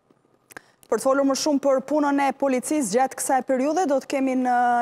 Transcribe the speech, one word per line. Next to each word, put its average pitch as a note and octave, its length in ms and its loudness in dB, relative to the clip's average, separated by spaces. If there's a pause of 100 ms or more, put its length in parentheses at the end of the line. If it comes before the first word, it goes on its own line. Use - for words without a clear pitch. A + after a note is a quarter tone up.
(880)
Për A3+ 140 -2
të - 20 -4
folur C#4 240 2
më C4+ 80 2
shumë C#4 240 0
për C4+ 240 2
punën C#4+ 400 0
e - 20 2 (140)
policisë C4 540 -2
gjatë C4 240 0
kësaj - 260 -2
periudhe, C#4+ 400 0
do C#4 160 0
të - 80 -16
kemi C4 320 -2
në B3 140 0 (280)